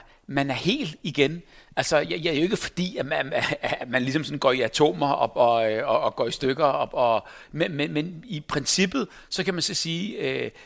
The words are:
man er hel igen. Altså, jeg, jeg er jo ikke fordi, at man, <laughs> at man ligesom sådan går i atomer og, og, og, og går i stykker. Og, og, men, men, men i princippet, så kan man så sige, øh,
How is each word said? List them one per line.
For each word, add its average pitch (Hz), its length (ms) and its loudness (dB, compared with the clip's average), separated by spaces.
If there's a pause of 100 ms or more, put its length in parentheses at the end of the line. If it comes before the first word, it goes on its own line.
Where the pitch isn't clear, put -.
(280)
man 139 220 -2
er 131 40 -2
hel 185 500 -2
igen. 147 380 0 (340)
Altså, 147 220 2
jeg, 165 280 0
jeg 165 80 0
er - 20 0
jo 143 60 2
ikke 185 160 2
fordi, 180 400 -4
at - 80 -2
man, 143 280 -4 (160)
<laughs> - 320 -4
at 127 80 -10
man 123 120 0
ligesom 135 220 0
sådan 143 160 -6
går 135 120 4
i 127 100 2
atomer 147 480 2
og, 135 280 0
og, 117 160 6 (320)
og, 113 140 2
og 120 160 -2
går 120 120 0
i - 40 -4
stykker. 135 340 0
Og, 139 280 0
og, 117 340 2 (240)
men, 165 240 -2
men, 151 180 -2
men 160 340 -4
i 156 120 -6
princippet, 190 680 0 (220)
så - 140 -4
kan 190 100 -2
man 170 80 -4
så 202 120 -2
sige, 175 440 -4
øh, 131 340 -4 (140)